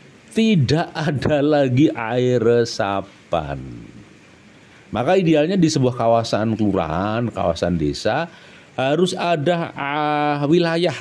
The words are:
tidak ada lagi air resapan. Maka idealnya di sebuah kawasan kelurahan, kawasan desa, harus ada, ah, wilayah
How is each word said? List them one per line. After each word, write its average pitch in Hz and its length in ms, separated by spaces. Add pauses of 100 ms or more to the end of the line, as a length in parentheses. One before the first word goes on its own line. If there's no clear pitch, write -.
(340)
tidak 175 640
ada 151 400
lagi 143 560
air 123 480
resapan. 98 1200 (1300)
Maka 127 240
idealnya 165 400
di 175 160
sebuah 123 240
kawasan 113 640
kelurahan, 101 720
kawasan 87 480
desa, 104 480 (480)
harus 160 400
ada, 170 640
ah, 147 720
wilayah 170 400 (100)